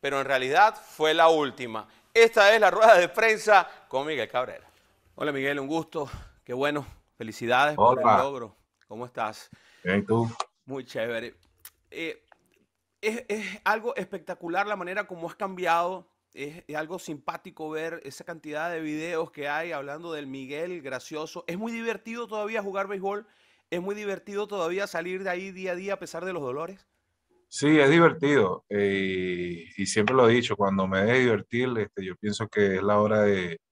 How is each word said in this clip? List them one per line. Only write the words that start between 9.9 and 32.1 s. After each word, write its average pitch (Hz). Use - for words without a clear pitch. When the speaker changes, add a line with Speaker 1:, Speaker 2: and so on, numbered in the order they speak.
Speaker 2:
¿y -
tú? 113
Speaker 1:
Muy 131
chévere. 117
Eh, 160
es, 220
es 202
algo 220
espectacular 180
la 208
manera 190
como 170
has -
cambiado. 180
Es, 147
es 151
algo 160
simpático 160
ver 160
esa -
cantidad 156
de 165
videos 160
que 143
hay 160
hablando 151
del 147
Miguel 147
gracioso. 151
¿Es 170
muy 226
divertido 226
todavía 214
jugar 196
béisbol? 202
¿Es 175
muy 202
divertido 202
todavía 190
salir 185
de 190
ahí 185
día 185
a -
día 196
a 190
pesar 170
de 185
los 170
dolores? 147
Speaker 2:
Sí, 151
es 139
divertido. 139
Eh, 92
y 98
siempre 110
lo 123
he 113
dicho, 117
cuando 98
me 95
deje 120
divertir, 120
este, 98
yo 92